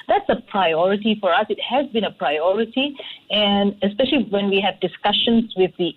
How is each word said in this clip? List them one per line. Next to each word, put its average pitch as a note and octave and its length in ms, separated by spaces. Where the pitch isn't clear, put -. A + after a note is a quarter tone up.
That's G4+ 220
a A3+ 60
priority G3 680
for F3+ 140
us. G#3+ 160
It - 100
has C4 300
been G#3 140
a E3 80
priority, G#3+ 840
and G3+ 520
especially B3 480
when G3+ 180
we G3 140
have F#3+ 180
discussions A3 720
with F#3 220
the E3+ 200